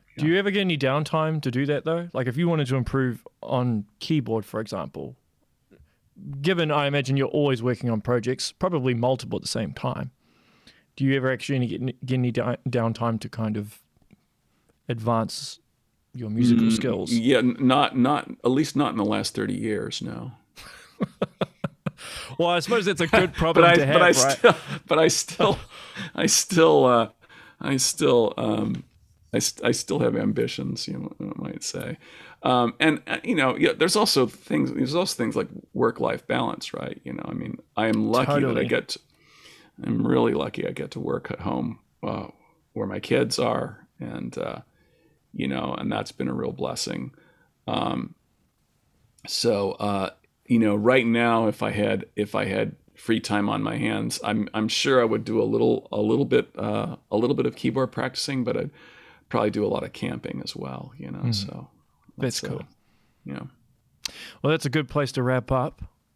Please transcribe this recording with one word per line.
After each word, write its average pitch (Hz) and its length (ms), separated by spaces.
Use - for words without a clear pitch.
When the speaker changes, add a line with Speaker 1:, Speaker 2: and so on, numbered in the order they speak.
Speaker 1:
Do 143 80
you 165 120
ever 202 120
get 196 100
any 180 160
downtime 151 680
to 135 80
do 127 160
that 143 200
though? 170 260
Like 127 140
if 123 100
you 170 120
wanted 156 200
to 135 80
improve 127 500
on 123 440
keyboard, 120 460
for - 160
example, 98 560
given 170 280
I 143 160
imagine 139 300
you're 139 120
always 135 340
working 123 280
on 110 120
projects, 123 500
probably 147 420
multiple 120 440
at - 40
the - 60
same - 240
time, - 380
do 139 100
you 135 100
ever 131 160
actually 127 340
get 110 140
any, 123 140
get 127 120
any 123 140
down-, 117 280
downtime 117 520
to - 100
kind 110 260
of 107 240
advance 113 720
your 123 160
musical 117 380
Speaker 2:
Mm, 113 60
Speaker 1:
skills? 110 400
Speaker 2:
yeah, 120 260
n-, 120 200
not, 131 380
not, 131 340
at 123 60
least 143 260
not 139 160
in 110 60
the 101 80
last 107 280
thirty 104 220
years, 107 460
no. 120 300
<laughs> - 120
Speaker 1:
Well, 170 100
I 175 120
suppose 208 260
that's 185 140
a 170 60
good 185 260
Speaker 2:
<laughs> - 20
Speaker 1:
problem 165 300
Speaker 2:
But 170 80
I, - 40
Speaker 1:
to 147 100
have, 143 80
Speaker 2:
but 170 80
I 180 40
Speaker 1:
right? 170 100
Speaker 2:
still, 139 400
<laughs> 143 180
but 147 100
I 165 100
still, - 500
I - 120
still, 160 600
uh, 117 220
I 139 160
still, 127 600
um, 110 480
I 117 60
st-, - 260
I 120 80
still - 280
have 117 160
ambitions, 117 720
you - 100
know, - 220
you 50 160
might - 260
say. - 360
Um, 123 380
and, 151 260
uh, - 160
you 226 140
know, 135 200
yeah, 151 200
there's 170 180
also 202 320
things, - 460
there's 131 220
also 180 220
things 113 200
like - 120
work-life - 520
balance, - 480
right? - 300
You - 80
know, - 120
I 50 100
mean, - 240
I 113 100
am 110 240
lucky 127 220
that 143 40
I 143 40
Speaker 1:
Totally. 127 260
Speaker 2:
get 120 220
to, - 120
I'm 113 220
really 120 280
lucky - 320
I - 60
get - 200
to - 80
work - 300
at - 100
home, 123 380
uh, - 240
where 107 140
my 98 120
kids 120 400
are, 123 480
and, 117 380
uh, - 220
you - 140
know, 65 320
and - 140
that's - 200
been 64 160
a 64 60
real - 180
blessing. - 600
Um, - 460
so, 101 460
uh, 101 380
you 120 120
know, 104 160
right 117 320
now, 117 400
if 107 160
I 110 80
had, 104 360
if 104 180
I 104 120
had 104 280
free 110 240
time 104 280
on 107 140
my 110 140
hands, 113 480
I'm, 110 280
I'm 110 160
sure 135 320
I 120 40
would 110 200
do 110 160
a 107 40
little, 113 480
a 107 80
little 113 240
bit, - 340
uh, 107 380
a 104 60
little 120 200
bit 117 100
of - 80
keyboard 127 380
practicing, 131 500
but 120 140
I'd 143 140
probably 110 220
do 104 140
a 101 40
lot 104 160
of - 80
camping - 500
as - 140
well, - 420
you - 120
know, - 100
Speaker 1:
Hmm. 120 120
Speaker 2:
so - 380
Speaker 1:
That's - 220
Speaker 2:
that's, - 120
uh, - 60
Speaker 1:
cool. - 80
Speaker 2:
yeah. - 160
Speaker 1:
Well, 135 80
that's 156 160
a - 40
good 147 180
place 143 240
to 131 100
wrap 127 300
up. 135 280